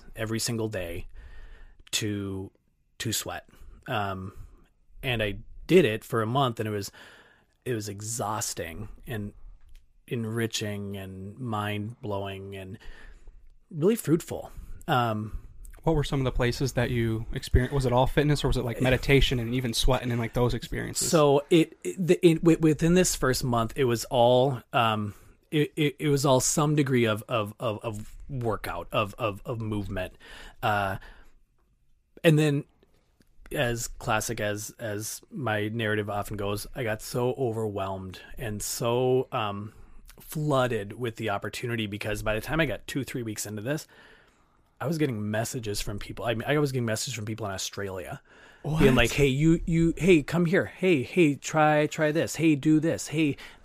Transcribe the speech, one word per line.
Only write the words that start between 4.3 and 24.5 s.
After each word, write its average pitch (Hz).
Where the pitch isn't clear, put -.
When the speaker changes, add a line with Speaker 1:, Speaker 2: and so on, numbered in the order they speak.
Speaker 1:
and 120
I 101
did 170
it 110
for 113
a 107
month, 123
and 110
it 107
was, 101
it 131
was 107
exhausting 104
and 104
enriching 110
and 95
mind-blowing 104
and 95
really 185
fruitful. -
Um, 110
Speaker 2:
What 160
were 147
some 139
of 131
the 123
places 123
that 117
you 113
experienced? -
Was 135
it 120
all 127
fitness, 147
or 143
was 120
it, 123
like, 117
meditation 127
and 113
even 127
sweating 127
and, 117
like, 117
those 120
experiences? 117
Speaker 1:
So 147
it, 160
it, 180
the, 175
it 160
wi-, 160
within 160
this 180
first 127
month, 117
it 139
was 117
all, 123